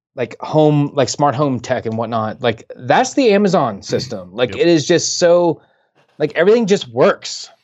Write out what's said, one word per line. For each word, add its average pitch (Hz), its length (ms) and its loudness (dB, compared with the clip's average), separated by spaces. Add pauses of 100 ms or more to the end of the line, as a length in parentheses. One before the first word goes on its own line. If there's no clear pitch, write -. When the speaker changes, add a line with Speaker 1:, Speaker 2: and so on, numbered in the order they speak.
(160)
Speaker 1:
like, 123 240 -8
home, 151 540 2
like, 131 140 0
smart 143 280 0
home 135 240 -2
tech 120 260 -4
and 110 100 -6
whatnot, 110 440 -6
like, 120 240 -2 (100)
that's 165 400 0
the 262 180 2
Amazon 170 500 0
system. 95 520 -8
Like, 123 160 -2
Speaker 2:
Yep. 120 120 -12
Speaker 1:
it 165 60 2
is 165 180 4
just - 320 0
so, 175 440 2 (560)
like, 156 160 -4
everything 208 320 2
just 185 220 0
works - 600 -2 (160)